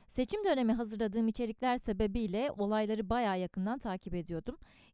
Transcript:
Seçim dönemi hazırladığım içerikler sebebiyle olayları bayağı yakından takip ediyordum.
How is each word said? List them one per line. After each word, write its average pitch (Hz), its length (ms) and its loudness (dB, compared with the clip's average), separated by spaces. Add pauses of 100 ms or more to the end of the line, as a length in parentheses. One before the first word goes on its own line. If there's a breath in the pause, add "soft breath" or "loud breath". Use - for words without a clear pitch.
Seçim 392 360 -2
dönemi 262 280 4
hazırladığım 226 560 0
içerikler 240 500 0
sebebiyle 214 800 0
olayları 214 520 0
bayağı 214 300 2
yakından 190 380 -2
takip 185 360 -6
ediyordum. 175 420 -4 (380 soft breath)